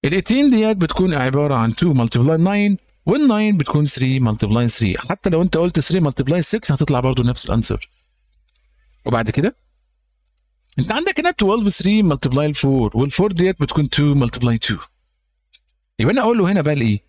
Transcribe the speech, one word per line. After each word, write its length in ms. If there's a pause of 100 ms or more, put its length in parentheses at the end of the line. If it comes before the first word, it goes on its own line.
ال 160
eighteen 300
ديت 260
بتكون 360
عبارة 420
عن 160
two 220
multiply 440
nine، 400 (280)
وال 220
nine 300
بتكون 300
three 340
multiply 580
three. 300
حتى 200
لو 120
أنت 160
قلت 220
three 220
multiply 400
six 300
هتطلع 280
برضو 240
نفس 220
الأنسر. 440 (1160)
وبعد 240
كده 260 (1200)
أنت 120
عندك 280
هنا 120
twelve 380
three 440
multiply 480
four، 340
وال 160
four 220
ديت 280
بتكون 240
two 400
multiply 320 (120)
two. 180 (1120)
يبقى 140
أنا 80
أقول 160
له 140
هنا 100
بقى 120
الإيه؟ 360